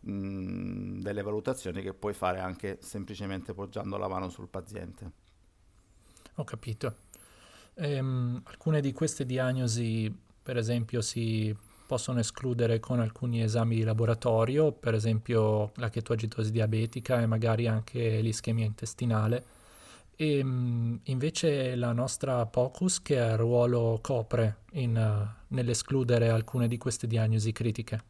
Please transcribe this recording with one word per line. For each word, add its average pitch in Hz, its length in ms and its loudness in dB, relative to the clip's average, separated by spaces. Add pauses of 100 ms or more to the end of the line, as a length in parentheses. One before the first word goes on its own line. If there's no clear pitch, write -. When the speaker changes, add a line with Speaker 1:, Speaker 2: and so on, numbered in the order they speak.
Speaker 1:
mm, 95 920 -6
delle 101 220 -6
valutazioni 104 600 -6
che 95 120 -8
puoi 104 200 -6
fare 92 260 -2
anche 92 420 -6
semplicemente 95 720 -10
poggiando 98 440 -8
la 95 100 -4
mano 92 220 -4
sul 98 180 -14
paziente. 92 640 -12 (1200)
Speaker 2:
Ho 147 80 -8
capito. 113 520 -8 (800)
Ehm, 131 720 -2
alcune 156 360 0
di 139 120 0
queste 151 320 -2
diagnosi, 120 880 0 (280)
per 123 160 -4
esempio, 117 440 0
si 110 540 0 (300)
possono 123 340 -2
escludere 117 600 0
con 123 200 -2
alcuni 117 420 -2
esami 113 340 2
di 110 80 2
laboratorio, 113 880 4
per - 220 -2
esempio 110 840 2
la 120 140 -2
chetogetosi 113 600 -2
diabetica 113 680 0
e 117 40 4
magari 113 420 2
anche 110 540 0
l'ischemia 113 440 0
intestinale. 110 800 0 (680)
Ehm, 123 880 0
invece 135 720 0
la 120 160 0
nostra 123 540 0
pocus 127 560 0
che 117 340 2
ruolo 117 680 4
copre 113 580 0 (140)
in, 120 220 0
eh, 107 540 0
nell'escludere 120 800 2
alcune 113 380 2
di 120 100 0
queste 120 300 -4
diagnosi 110 440 2
critiche? 110 580 -4